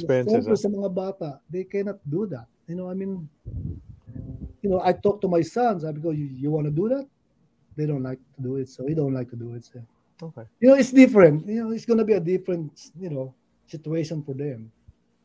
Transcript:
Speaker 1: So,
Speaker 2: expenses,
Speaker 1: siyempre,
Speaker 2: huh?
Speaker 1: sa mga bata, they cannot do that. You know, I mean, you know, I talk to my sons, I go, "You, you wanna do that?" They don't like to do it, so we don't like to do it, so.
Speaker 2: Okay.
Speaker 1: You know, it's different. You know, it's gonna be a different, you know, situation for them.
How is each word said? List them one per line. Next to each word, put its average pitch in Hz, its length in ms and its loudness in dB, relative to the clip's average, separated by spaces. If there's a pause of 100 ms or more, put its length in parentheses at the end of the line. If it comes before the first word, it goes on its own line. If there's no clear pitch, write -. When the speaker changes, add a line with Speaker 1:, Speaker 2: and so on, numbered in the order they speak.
(240)
Speaker 1:
So, 123 60 -2
Speaker 2:
expenses, - 20 2
Speaker 1:
siyempre, 220 240 2
Speaker 2:
huh? - 20 4
Speaker 1:
sa 202 120 -2
mga 196 240 -4
bata, 185 560 -6
they 185 160 -6
cannot 196 340 -6 (100)
do 185 180 -2
that. 123 200 -10 (200)
You 165 80 -10
know, 180 140 -8
I 185 60 -10
mean, 190 340 -8 (1300)
you 202 80 0
know, 180 120 0
I 180 120 2
talk 202 280 -2
to 190 60 0
my 175 140 2
sons, 196 440 -2
I 156 80 -6
go, 156 180 -4
"You, 151 140 -4
you 135 260 -4
wanna 151 200 -2
do 175 180 0
that?" 277 180 -4 (680)
They 151 100 -4
don't 143 180 -2
like 131 160 -8 (180)
to 135 40 -10
do 131 160 -6
it, 131 120 -6
so 127 160 -12
we 151 100 -2
don't 143 180 0
like 127 180 -6
to 127 60 -12
do 117 180 -12
it, 117 100 -16
so. - 140 -20 (420)
Speaker 2:
Okay. 156 240 -14 (140)
Speaker 1:
You 247 100 6
know, 269 60 10
it's 262 160 4
different. 190 560 8
You 226 180 -4
know, 220 60 -4
it's 226 140 -6
gonna 226 200 2
be 214 80 4
a 190 60 2
different, 175 520 -2 (280)
you 185 100 -10
know, 131 260 -8 (320)
situation 156 560 -6
for 139 120 -8
them. 123 360 -8 (540)